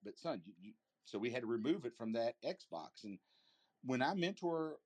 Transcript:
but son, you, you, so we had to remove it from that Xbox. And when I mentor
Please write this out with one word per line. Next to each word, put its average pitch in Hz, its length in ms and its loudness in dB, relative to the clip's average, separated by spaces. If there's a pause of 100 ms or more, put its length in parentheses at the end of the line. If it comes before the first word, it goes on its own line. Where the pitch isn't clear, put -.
but - 160 -10
son, 131 260 -4
you, 98 140 -14
you, 208 140 -16 (300)
so - 140 -6
we 113 140 0
had 127 100 0
to 113 60 -2
remove 117 380 2
it 117 120 -4
from 113 160 -2
that 117 300 2
Xbox. 98 600 -6
And 101 140 -8 (640)
when 127 220 4
I 151 100 4
mentor 165 720 0